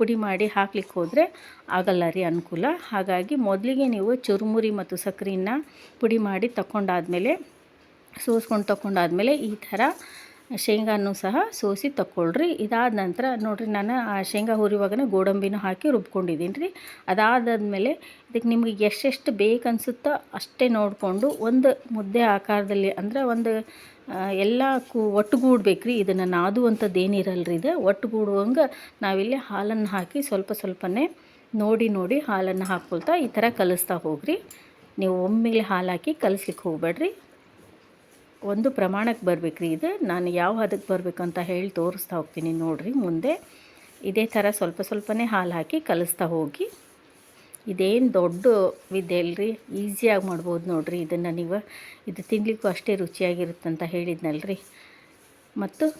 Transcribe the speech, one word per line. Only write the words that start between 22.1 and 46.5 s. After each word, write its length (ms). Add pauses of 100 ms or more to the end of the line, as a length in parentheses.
ಆಕಾರದಲ್ಲಿ, 560 (100)
ಅಂದ್ರೆ 220 (100)
ಒಂದು, 220 (600)
ಆ, 40 (260)
ಎಲ್ಲ 180 (280)
ಕೂ-, 180 (140)
ಒಟ್ಟುಗೂಡ್ಬೇಕ್ರಿ. 840
ಇದನ್ನು 320
ನಾದುವಂಥದ್ದು 680
ಏನಿರಲ್ರಿ, 560
ಇದು 120 (180)
ಒಟ್ಟುಗೂಡುವಂಗೆ 720 (400)
ನಾವಿಲ್ಲಿ 420
ಹಾಲನ್ನು 480
ಹಾಕಿ 240 (100)
ಸ್ವಲ್ಪ 220 (100)
ಸ್ವಲ್ಪನೇ 440 (580)
ನೋಡಿ 240 (100)
ನೋಡಿ 200 (100)
ಹಾಲನ್ನು 460
ಹಾಕ್ಕೊಳ್ತಾ 400 (120)
ಈ 120
ಥರ 60 (180)
ಕಲಿಸ್ತಾ 440
ಹೋಗ್ರಿ. 320 (640)
ನೀವು 140 (100)
ಒಮ್ಮೆಲೆ 460
ಹಾಲು 240
ಹಾಕಿ 160 (140)
ಕಲಿಸ್ಲಿಕ್ಕೆ 440
ಹೋಗ್ಬೇಡ್ರಿ, 420 (1400)
ಒಂದು 260
ಪ್ರಮಾಣಕ್ಕೆ 500
ಬರ್ಬೇಕ್ರಿ 480
ಇದು. 140 (220)
ನಾನು 180 (100)
ಯಾವ 220
ಹದಕ್ಕೆ 320
ಬರ್ಬೇಕಂತ 460 (120)
ಹೇಳಿ 260
ತೋರಿಸ್ತಾ 420
ಹೋಗ್ತೀನಿ 340 (100)
ನೋಡ್ರಿ 300 (100)
ಮುಂದೆ. 300 (800)
ಇದೇ 140 (100)
ಥರ 120 (120)
ಸ್ವಲ್ಪ 300
ಸ್ವಲ್ಪನೇ 440
ಹಾಲು 240
ಹಾಕಿ 220 (120)
ಕಲಿಸ್ತಾ 420
ಹೋಗಿ. 340 (1040)